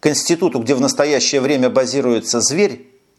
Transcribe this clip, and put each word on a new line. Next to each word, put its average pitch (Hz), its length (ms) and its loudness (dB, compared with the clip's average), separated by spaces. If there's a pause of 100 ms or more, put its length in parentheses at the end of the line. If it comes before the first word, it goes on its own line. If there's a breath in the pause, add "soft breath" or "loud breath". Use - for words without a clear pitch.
К - 80 0
институту, 165 520 0
где 117 140 0
в 127 60 0
настоящее 139 600 0
время 139 260 2
базируется 120 720 0
"Зверь", 147 500 -2 (280)